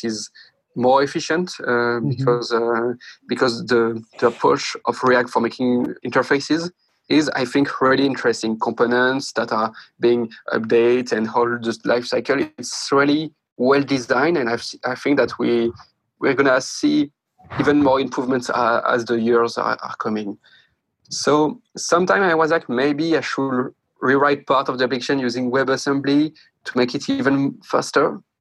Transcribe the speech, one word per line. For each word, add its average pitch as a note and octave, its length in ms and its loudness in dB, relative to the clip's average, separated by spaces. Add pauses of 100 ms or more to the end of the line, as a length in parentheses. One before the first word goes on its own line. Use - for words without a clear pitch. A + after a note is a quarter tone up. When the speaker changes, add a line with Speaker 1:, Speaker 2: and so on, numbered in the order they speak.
Speaker 1:
is A2 260 -6 (460)
more B2+ 280 4
efficient, D#3+ 480 -4 (100)
uh, - 40 -10 (340)
Speaker 2:
Mm-hmm. C#3+ 100 -2
Speaker 1:
because, A#2+ 420 -2
uh, A#2 420 0 (340)
because A#2+ 380 -2
the, A2+ 360 0 (180)
the B2 80 2
approach C#3 480 0 (100)
of - 180 -4
React B2 280 2
for A#2 100 0
making B2 540 0 (100)
interfaces D#3 640 0 (380)
is, D3 200 4
I C3+ 160 -4
think, C#3 360 0
really C3 240 4
interesting. A#2 540 -2
Components B2 760 0
that A2+ 180 -4
are A2 220 -2 (260)
being A#2+ 300 2 (240)
updated A#2+ 640 2
and A2 120 -2
all A#2+ 180 2
the A#2 360 -4
life A#2+ 220 0
cycle, A#2+ 340 -2 (200)
it's - 320 -10
really D3 420 2 (240)
well C#3 240 4
designed. C#3 560 0
And B2+ 100 0
I've, A2+ 160 -4 (220)
I B2+ 100 -2
think C#3+ 220 0
that A#2+ 220 0
we, A#2+ 320 0 (480)
we're C#3 160 0
gonna C3+ 260 2
see D3 500 -2 (480)
even D3 240 4
more C3+ 160 4
improvements, B2+ 520 -2
uh, A#2 360 2
as A#2+ 180 0
the A#2 140 0
years A#2 380 2
are, A2+ 240 -2
are B2 160 -10
coming. G#2+ 400 -6 (720)
So D3+ 500 0 (160)
sometime F#3 460 2
I F3+ 140 2
was D#3+ 160 2
like, E3 180 -2
"Maybe C#3+ 480 0
I C3 40 0
should C3 520 -4 (280)
rewrite C#3 460 2
part C#3 220 2
of C3 80 -6
the B2+ 80 0
application C3+ 340 -2
using B2+ 320 -2
WebAssembly C#3 840 0 (320)
to - 120 -4
make B3 180 0
it - 140 -6
even C#3 540 0
faster." C#3+ 560 0 (220)